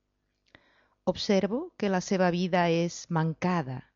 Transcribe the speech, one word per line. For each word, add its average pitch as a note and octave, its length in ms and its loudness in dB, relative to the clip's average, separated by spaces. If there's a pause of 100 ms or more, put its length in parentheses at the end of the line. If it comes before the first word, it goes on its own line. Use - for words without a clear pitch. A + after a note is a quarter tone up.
(1040)
«Observo G3 560 0 (160)
que G3+ 160 -2
la F#3 80 0
seva F#3 300 2
vida F3 400 2
és E3+ 400 0
mancada, D#3+ 720 -2 (140)